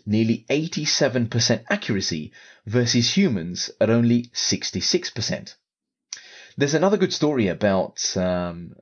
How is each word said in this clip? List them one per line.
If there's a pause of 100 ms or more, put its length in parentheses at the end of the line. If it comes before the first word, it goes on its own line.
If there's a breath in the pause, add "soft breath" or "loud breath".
nearly
eighty-seven
percent
accuracy (320 loud breath)
versus
humans (100)
at
only
sixty-six
percent. (1000 loud breath)
There's
another
good
story
about,
um,